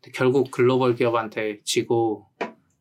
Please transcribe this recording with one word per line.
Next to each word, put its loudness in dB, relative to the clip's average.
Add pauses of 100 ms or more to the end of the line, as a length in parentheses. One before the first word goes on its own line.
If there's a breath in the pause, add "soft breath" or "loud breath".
근데 -20
결국 2
글로벌 2
기업한테 -2
지고 -2 (540)